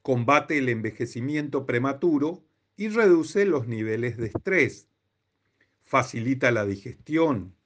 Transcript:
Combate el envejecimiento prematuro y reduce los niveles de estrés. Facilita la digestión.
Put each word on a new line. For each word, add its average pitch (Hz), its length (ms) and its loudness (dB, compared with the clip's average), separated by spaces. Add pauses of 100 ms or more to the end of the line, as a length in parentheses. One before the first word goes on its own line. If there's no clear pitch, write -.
Combate 139 560 2
el 131 100 0
envejecimiento 120 960 -4
prematuro 139 760 0 (320)
y 214 140 -6
reduce 202 560 4
los 147 200 0
niveles 110 520 -4
de 117 80 -4
estrés. 139 640 -2 (960)
Facilita 127 680 0
la 107 140 0
digestión. 120 920 -4 (100)